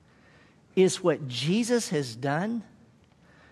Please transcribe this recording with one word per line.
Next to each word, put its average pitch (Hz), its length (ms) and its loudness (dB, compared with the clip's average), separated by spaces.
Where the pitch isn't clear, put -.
is 185 260 4
what 151 260 0
Jesus 208 640 0
has 135 260 -4
done 165 460 -4